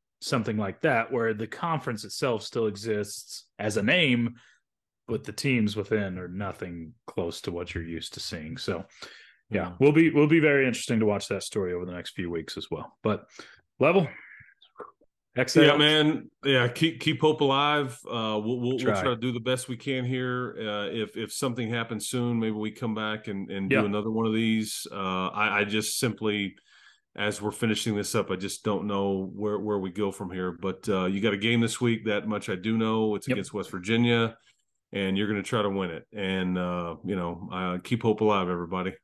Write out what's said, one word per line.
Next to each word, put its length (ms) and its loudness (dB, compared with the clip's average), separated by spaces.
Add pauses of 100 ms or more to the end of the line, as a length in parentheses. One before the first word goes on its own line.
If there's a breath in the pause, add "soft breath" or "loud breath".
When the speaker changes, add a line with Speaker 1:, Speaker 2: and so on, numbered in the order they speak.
(200)
Speaker 1:
something 360 -2
like 240 -4
that 300 2
where 240 2
the 120 -6
conference 580 -4
itself 380 -2
still 220 -2
exists 800 -4 (140)
as 180 0
a 60 0
name, 520 4 (720 loud breath)
but 160 -4
the 80 -10
teams 440 0
within 420 -2
are 100 -8
nothing 680 -8 (120)
close 360 -6
to 100 -6
what 240 -8
you're 80 -4
used 320 -10
to 40 -12
seeing. 380 -10
So, 260 -4 (680 loud breath)
yeah, 160 0
Speaker 2:
Yeah. 120 -8
Speaker 1:
we'll 120 8
be, 180 8
we'll 180 6
be 120 6
very 260 4
interesting 360 0
to 40 4
watch 220 2
that 160 -2
story 280 -2
over 140 -4
the 80 -8
next 220 -10
few 160 -4
weeks 260 -6
as 140 -8
well. 320 -10
But 220 0 (540 loud breath)
Level, 280 6 (1300 loud breath)
X 180 2
A 60 10
L. 60 12
Speaker 2:
Yeah, 100 8
man. 520 4 (140)
Yeah, 240 6
keep, 320 0
keep 220 0
hope 180 4
alive. 680 2
Uh, 380 -2
we'll, 160 -2
we'll, 120 0
we'll 80 0
Speaker 1:
Try. 220 2
Speaker 2:
try 100 0
to 40 0
do 160 -2
the 80 -2
best 300 -2
we 80 -6
can 260 -4
here. 560 -2
Uh, 320 -4
if, 240 -4
if 160 -6
something 380 -2
happens 400 -4
soon, 300 0
maybe 120 0
we 200 -4
come 220 -4
back 360 -4
and, 200 -6
and 220 -2
Speaker 1:
Yeah. 100 4
Speaker 2:
do 40 2
another 260 0
one 140 0
of 80 2
these. 580 0
Uh, 380 -2
I, 300 0
I 40 4
just 340 -2
simply, 580 -2 (600 soft breath)
as 260 -4
we're 100 -2
finishing 440 0
this 200 -2
up, 160 0
I 40 -2
just 280 -8
don't 220 -2
know 480 -2
where, 260 -2
where 200 -2
we 120 -4
go 200 -2
from 200 -8
here. 200 -2
But, 380 -6
uh, 160 2
you 160 0
got 120 2
a 40 -2
game 240 2
this 180 0
week. 260 0
That 220 0
much 220 -4
I 60 -2
do 220 0
know. 380 2
It's 120 -6
Speaker 1:
Yep. 80 0
Speaker 2:
against 180 -8
West 180 -6
Virginia, 640 2 (560 soft breath)
and 260 0
you're 100 0
gonna 160 -2
try 180 0
to 80 2
win 220 -2
it. 200 -10
And, 460 -2
uh, 380 -4 (100)
you 100 -2
know, 360 -6
uh, 320 -4
keep 180 -2
hope 200 2
alive, 280 4
everybody. 440 -4 (100)